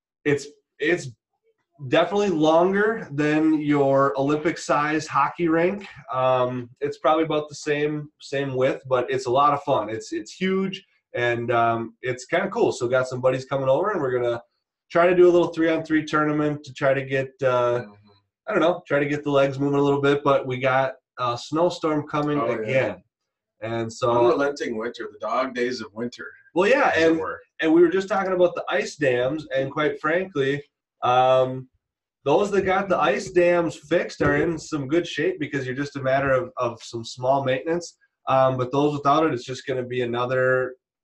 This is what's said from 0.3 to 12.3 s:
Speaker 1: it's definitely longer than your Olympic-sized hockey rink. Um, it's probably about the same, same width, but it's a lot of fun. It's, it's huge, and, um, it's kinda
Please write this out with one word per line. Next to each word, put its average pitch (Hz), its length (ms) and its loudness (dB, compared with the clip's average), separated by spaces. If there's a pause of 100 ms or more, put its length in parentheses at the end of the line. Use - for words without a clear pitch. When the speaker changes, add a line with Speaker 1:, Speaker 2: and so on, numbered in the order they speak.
Speaker 1:
it's 147 300 -2 (800)
definitely 185 400 2
longer 175 840 2
than 151 500 2
your 139 560 2
Olympic-sized 151 920 0
hockey 156 400 0
rink. 180 360 0 (280)
Um, 127 560 0 (100)
it's 143 200 -6
probably 160 260 2
about 151 240 -2
the 143 60 -16
same, 147 540 -4 (120)
same 139 340 -6
width, 131 320 0
but 127 240 0
it's 131 140 -2
a 127 60 -2
lot 143 220 4
of 139 100 -2
fun. 110 260 0
It's, 110 240 -8
it's - 200 -8
huge, 190 520 -4 (280)
and, 120 380 -2
um, 117 500 0
it's 127 240 -6
kinda 190 240 -2